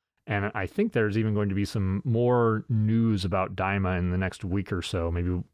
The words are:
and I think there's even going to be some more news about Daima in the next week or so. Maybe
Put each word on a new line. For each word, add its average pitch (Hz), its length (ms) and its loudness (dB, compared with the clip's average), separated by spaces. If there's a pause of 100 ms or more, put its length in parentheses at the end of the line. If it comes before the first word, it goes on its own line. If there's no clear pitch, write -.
(260)
and 104 260 -2
I 95 140 -4
think 208 240 -2
there's 107 260 2
even 110 160 2
going 104 160 0
to 95 60 -2
be 101 100 0
some 98 380 -2
more 117 680 2
news 110 560 2
about 92 300 -2
Daima 95 420 0
in 90 140 0
the 90 60 0
next 95 260 -4
week 95 300 -4
or 87 80 -2
so. 85 280 -2
Maybe 87 320 -2 (120)